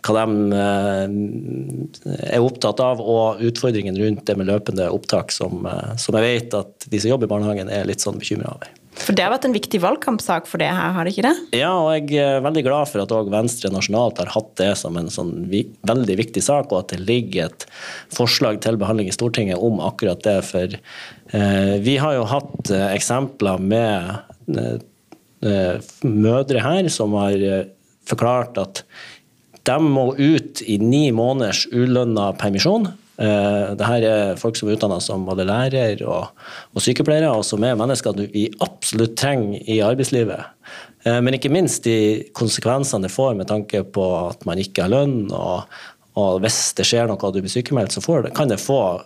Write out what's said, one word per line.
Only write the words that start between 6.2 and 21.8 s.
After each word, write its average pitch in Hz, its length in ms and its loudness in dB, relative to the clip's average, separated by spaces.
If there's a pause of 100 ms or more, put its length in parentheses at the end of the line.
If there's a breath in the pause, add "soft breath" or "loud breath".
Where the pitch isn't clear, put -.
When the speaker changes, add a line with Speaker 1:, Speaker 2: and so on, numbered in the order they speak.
Speaker 1:
vet 120 280 0
at - 360 -6
de 104 80 0
som 110 160 2
jobber 120 100 2
i 104 80 -2
barnehagen 104 380 -2
er 101 180 -2
litt 98 160 -2
sånn - 140 -4
bekymret - 340 -6
over. - 160 -14 (280)
Speaker 2:
For - 160 -2
det 185 120 2
har 202 80 2
vært 262 120 -2
en 254 80 2
viktig 208 280 -2
valgkampsak 202 680 0
for - 100 -10
det 156 120 0
her, 170 240 0
har 170 120 0
det 185 100 -2
ikke 202 140 0
det? 339 300 0
Speaker 1:
Ja, 160 180 2
og 160 160 4
jeg 147 260 0
er 139 220 4
veldig 151 240 0
glad 139 240 2
for 101 140 -2
at 98 100 -4
også 110 180 0
Venstre 113 380 0
nasjonalt 101 500 0
har 87 140 -4
hatt - 240 -4
det 95 220 2
som 85 180 -6
en 85 160 -4
sånn 87 380 -6
vi-, 101 180 0 (160)
veldig 110 320 2
viktig 104 260 -2
sak, 143 300 0
og 92 120 2
at - 40 -14
det 87 160 -8
ligger 95 460 -2
et - 160 -16 (420 loud breath)
forslag 117 540 0
til 113 180 0
behandling 101 280 0
i 90 80 -4
Stortinget 107 440 0
om 110 200 2
akkurat 90 420 -2
det, 101 220 2
for, 90 200 -2 (680 loud breath)
eh, 101 480 2